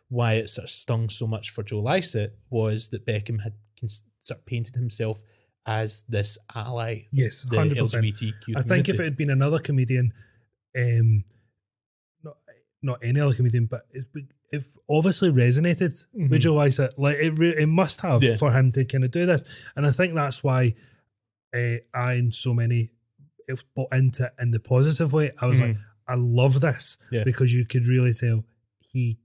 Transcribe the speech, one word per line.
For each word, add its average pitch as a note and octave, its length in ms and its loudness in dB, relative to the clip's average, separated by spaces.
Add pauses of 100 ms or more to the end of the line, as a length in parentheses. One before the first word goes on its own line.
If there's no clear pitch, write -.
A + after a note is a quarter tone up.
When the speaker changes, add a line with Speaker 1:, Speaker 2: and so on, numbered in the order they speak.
Speaker 1:
why A#2 260 0
it A2+ 160 -2
sort - 140 -12
of - 60 -16
stung A2+ 380 -4
so - 160 -8
much A2+ 260 -6
for - 120 -10
Joe G#2 160 -8
Lycett A#2 580 -2 (140)
was A2 380 -2
that - 180 -10
Beckham G#2+ 380 -4
had A2 80 -8 (260)
cons-, G#2+ 240 -10 (220)
sort - 160 -16
of - 60 -20
painted A#2 280 -8
himself A2 480 -6 (440)
as A2 420 -4
this G#2 280 -4 (160)
ally A#2 400 -8
of G#2+ 100 -10 (100)
Speaker 2:
Yes, C3 360 -2
Speaker 1:
the A#2 80 0
Speaker 2:
hundred A#2 220 2
percent. A2+ 260 0
Speaker 1:
L G#2+ 60 0
G - 0 -
B G#2+ 220 -6
T - 20 -16 (100)
Q A2+ 120 -8
Speaker 2:
I B2+ 60 0
think F3+ 260 2
if F#3+ 80 0
Speaker 1:
community. F3+ 60 -2
Speaker 2:
it - 20 -2
had D3+ 120 -4
been C#3+ 140 -2
another C#3 300 2
comedian, B2+ 520 0 (640)
um, A2+ 460 2 (1000)
not, D3+ 120 -18 (460)
not C3 220 -6
any B2+ 160 0
other C#3 140 2
comedian, A#2+ 320 2
but - 260 -10
it's C3 200 -12
be-, C#3+ 140 -14 (240)
if D3 160 -8 (220)
obviously E3+ 420 2
resonated D3 760 2 (120)
Speaker 1:
Mm-hmm. E3 120 0
Speaker 2:
with D3 140 4
Joe D#3+ 120 4
Lycett, C#3+ 440 2
like, C#3+ 200 2
it D#3 200 0
re-, E3 180 2
it D3+ 120 2
must E3 320 0
have D3+ 240 2
Speaker 1:
Yeah. A#2 120 2
Speaker 2:
for A2+ 140 2
him C3 220 4
to C3 120 0
kinda C3 220 0
do E3+ 200 0
this. E3+ 160 2 (340)
And C#3+ 100 0
I C#3+ 60 4
think F3 220 0
that's C#3+ 280 -2
why B2+ 320 2 (800)
uh, A#2+ 220 -2 (180)
I B2 200 -2
and A#2+ 200 0
so - 200 -4
many A#2 360 0 (580)
else C3 140 -10 (120)
bought C3 180 -4
into C3 340 2
it A#2+ 120 -12
in A#2+ 120 -2
the A2+ 100 0
positive C#3+ 520 2
way. D3+ 280 2
I B2 60 0
was C3 140 4
like, A#2+ 100 2
Speaker 1:
Mm-hmm. - 420 -8
Speaker 2:
"I - 40 -2
love B2 440 2
this," C#3+ 360 -2 (140)
Speaker 1:
Yeah. A2 140 -2
Speaker 2:
because B2 300 2
you B2 100 2
could A#2+ 240 0
really B2 260 4
tell A2+ 300 0 (340)
he A#2+ 460 -4